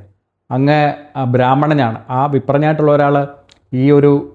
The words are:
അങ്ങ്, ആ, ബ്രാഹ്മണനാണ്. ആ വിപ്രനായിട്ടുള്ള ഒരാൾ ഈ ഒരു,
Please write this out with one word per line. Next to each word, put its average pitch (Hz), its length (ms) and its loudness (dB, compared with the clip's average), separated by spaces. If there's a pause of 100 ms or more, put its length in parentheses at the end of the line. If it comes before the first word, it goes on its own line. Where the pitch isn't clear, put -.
(500)
അങ്ങ്, 143 440 0 (220)
ആ, 135 80 -4
ബ്രാഹ്മണനാണ്. 127 760 0 (120)
ആ 131 160 -2
വിപ്രനായിട്ടുള്ള 147 640 0
ഒരാൾ 143 340 0 (460)
ഈ 131 180 0
ഒരു, 143 440 2